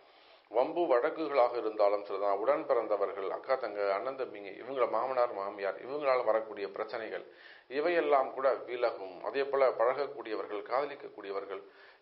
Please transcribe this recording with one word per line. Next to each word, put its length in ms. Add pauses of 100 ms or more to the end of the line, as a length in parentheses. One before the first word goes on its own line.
(480)
வம்பு 320
வழக்குகளாக 760
இருந்தாலும் 480
சரிதான், 340
உடன் 280
பிறந்தவர்கள், 640
அக்கா 240
தங்க, 400
அண்ணன் 220
தம்பிங்க, 400
இவங்கள 300
மாமனார் 460
மாமியார், 540
இவங்களால 380
வரக்கூடிய 440
பிரச்சனைகள் 580 (420)
இவையெல்லாம் 640
கூட 220
விலகும். 720
அதே 200
போல 260
பழகக்கூடியவர்கள், 920
காதலிக்கக்கூடியவர்கள், 1000 (400)